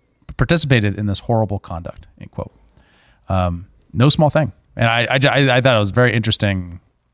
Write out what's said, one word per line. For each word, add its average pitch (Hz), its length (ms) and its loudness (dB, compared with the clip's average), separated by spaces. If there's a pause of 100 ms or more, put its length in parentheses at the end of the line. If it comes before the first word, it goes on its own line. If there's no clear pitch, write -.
(380)
participated 123 640 0
in 104 80 -4
this 98 140 -4
horrible 110 360 -2
conduct," - 500 -14 (140)
end - 80 -18
quote. - 220 -12 (800)
Um, 90 380 -2 (260)
no 131 160 2
small 151 200 2
thing. 143 220 -2 (240)
And 117 120 0
I, 117 180 0
I, 127 220 2
I, 127 300 2
I 127 40 2
thought 127 140 4
it 110 40 2
was 101 120 0
very 123 220 2
interesting, 98 640 -2 (340)